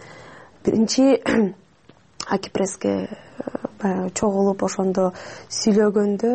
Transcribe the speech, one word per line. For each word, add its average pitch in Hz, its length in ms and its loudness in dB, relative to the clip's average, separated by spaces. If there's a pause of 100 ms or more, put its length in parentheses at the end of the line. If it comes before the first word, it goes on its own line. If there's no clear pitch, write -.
(640)
биринчи 262 640 4
<clears throat> 220 280 2 (760)
Аки 190 220 -2
пресске, 196 380 -4
э, - 760 -6 (140)
баягы 185 360 -2
чогулуп 196 500 0
ошондо 190 460 0 (420)
сүйлөгөндө 208 840 2